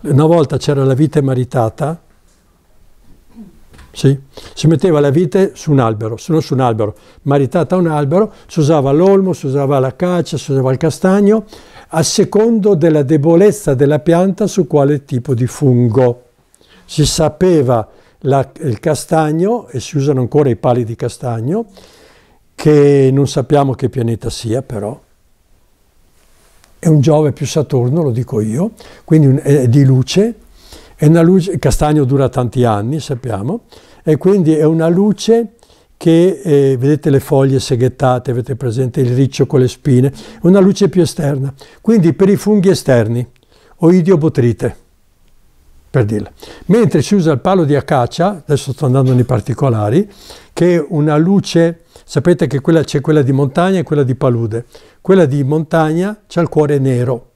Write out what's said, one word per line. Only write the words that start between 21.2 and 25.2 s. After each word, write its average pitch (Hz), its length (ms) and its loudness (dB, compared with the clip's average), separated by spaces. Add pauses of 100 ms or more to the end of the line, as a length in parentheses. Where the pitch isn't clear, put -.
che 143 580 4
non 135 160 0
sappiamo 139 460 0
che 120 140 -6
pianeta 113 420 -4
sia 117 320 -6
però, 110 380 -10 (1800)